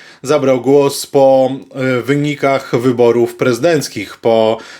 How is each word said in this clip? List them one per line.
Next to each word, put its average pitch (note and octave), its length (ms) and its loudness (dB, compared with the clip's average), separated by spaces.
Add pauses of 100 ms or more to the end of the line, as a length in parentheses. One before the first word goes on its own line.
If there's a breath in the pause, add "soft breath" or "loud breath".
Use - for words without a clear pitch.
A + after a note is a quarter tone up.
(220 loud breath)
zabrał C3 400 0
głos C#3 440 0
po, C3+ 460 2 (240)
e, C3 260 -4
wynikach C#3 720 -2
wyborów A#2+ 600 0
prezydenckich, B2+ 800 -2
po A2+ 400 2 (220 loud breath)